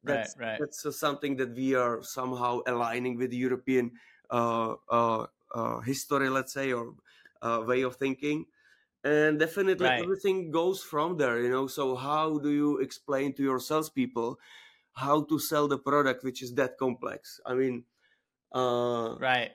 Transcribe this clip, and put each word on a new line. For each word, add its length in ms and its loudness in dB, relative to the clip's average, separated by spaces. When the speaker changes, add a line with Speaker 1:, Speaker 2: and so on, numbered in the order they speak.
Speaker 1:
that's, 340 -4
Speaker 2:
right, 100 -6
right. 120 -4
Speaker 1:
that's, 260 -8
uh, 60 -4
something 460 -2
that 160 -4
we 220 0
are 260 0
somehow 640 -4
aligning 520 -2
with 160 -2
European, 580 2
uh, 460 0
uh, 380 2
uh, 280 -2
history, 480 -2
let's 240 -2
say, 180 -2
or, 240 -4
uh, 260 0
way 140 2
of 160 -2
thinking. 500 -2
And 340 4
definitely 480 2
Speaker 2:
Right. 160 4
Speaker 1:
everything 500 0
goes 300 2
from 360 -2
there, 240 2
you 80 2
know. 180 2
So 280 -2
how 440 0
do 100 -2
you 300 2
explain 540 -2
to 100 -4
your 160 2
salespeople 800 -2
how 320 2
to 120 2
sell 300 2
the 100 0
product, 460 2
which 180 -6
is 140 -10
that 220 0
complex? 680 -4
I 80 -4
mean, 300 0
uh, 680 0
Speaker 2:
Right. 360 0